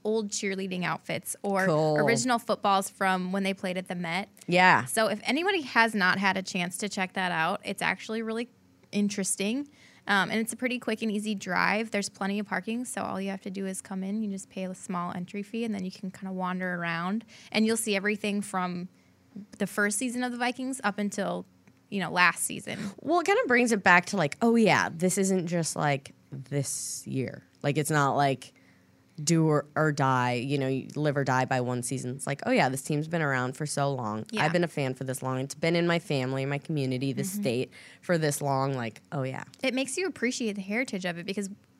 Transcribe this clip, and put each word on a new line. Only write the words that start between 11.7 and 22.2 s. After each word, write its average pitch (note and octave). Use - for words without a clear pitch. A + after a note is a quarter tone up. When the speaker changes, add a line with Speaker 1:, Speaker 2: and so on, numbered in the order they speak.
Speaker 1:
There's G3+
plenty G3+
of G3
parking, A3+
so G3
all G3
you G3
have F#3+
to G3+
do G3
is F#3+
come F#3+
in. G#3
You G3+
just F#3+
pay F#3+
a F#3
small F3+
entry F#3
fee, A3+
and A3+
then F#3
you F#3
can -
kinda F#3+
wander F#3
around. E3+
And G#3+
you'll A3
see G#3+
everything G3+
from F3+
the G3
first G#3
season B3
of B3
the A#3+
Vikings B3+
up G3+
until, F#3
you G3+
know, D#3+
last F3